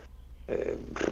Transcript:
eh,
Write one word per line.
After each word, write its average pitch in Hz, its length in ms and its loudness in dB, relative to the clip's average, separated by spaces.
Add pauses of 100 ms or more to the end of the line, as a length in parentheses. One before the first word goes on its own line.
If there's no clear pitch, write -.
(480)
eh, - 280 2 (360)